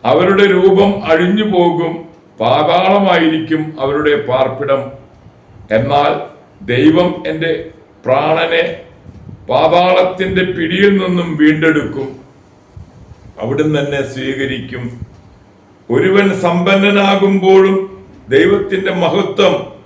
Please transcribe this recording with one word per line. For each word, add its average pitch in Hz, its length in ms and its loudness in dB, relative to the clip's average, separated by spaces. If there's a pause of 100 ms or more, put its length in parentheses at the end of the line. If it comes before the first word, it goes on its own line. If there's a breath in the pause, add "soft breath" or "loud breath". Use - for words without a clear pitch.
(100)
അവരുടെ 190 420 2
രൂപം 190 380 4 (200)
അഴിഞ്ഞു 185 420 2
പോകും. 170 400 0 (480)
പാതാളമായിരിക്കും 160 1200 2 (220)
അവരുടെ 147 280 0 (160)
പാർപ്പിടം. 131 540 -2 (960)
എന്നാൽ 143 360 0 (600)
ദൈവം 160 360 4 (220)
എൻ്റെ 160 200 -4 (540)
പ്രാണനെ 160 580 0 (840)
പാതാളത്തിൻ്റെ 180 960 0 (100)
പിടിയിൽ 180 460 0
നിന്നും 175 280 -2 (120)
വീണ്ടെടുക്കും. 151 680 0 (1300)
അവിടുന്ന് 147 400 -2
എന്നെ 139 200 -4 (100)
സ്വീകരിക്കും. 131 720 -8 (1120)
ഒരുവൻ 196 320 2 (160)
സമ്പന്നനാകുമ്പോഴും 196 1300 2 (600)
ദൈവത്തിൻ്റെ 190 680 0
മഹത്വം 185 520 0 (320)